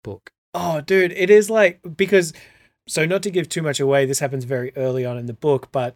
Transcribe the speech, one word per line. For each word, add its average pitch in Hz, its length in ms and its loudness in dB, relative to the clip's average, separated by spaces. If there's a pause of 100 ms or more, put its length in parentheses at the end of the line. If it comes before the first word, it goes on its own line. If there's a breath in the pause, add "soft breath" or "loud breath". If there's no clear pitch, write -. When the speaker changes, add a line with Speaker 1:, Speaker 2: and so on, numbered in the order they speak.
Speaker 1:
book. - 280 -16 (220)
Speaker 2:
Oh, 175 280 -4
dude, 180 320 0
it 185 160 0
is 208 200 6
like, 208 300 2 (160)
because, 185 380 2 (540 soft breath)
so 160 180 -2
not 185 180 -2
to 202 80 -2
give 170 160 -2
too - 140 -6
much 151 180 -2
away, 139 260 2
this 135 140 -2
happens 135 260 -6
very 127 300 -6
early 131 300 -2
on 123 120 -6
in 120 100 -10
the 120 60 -8
book, 139 380 0
but, 123 240 -4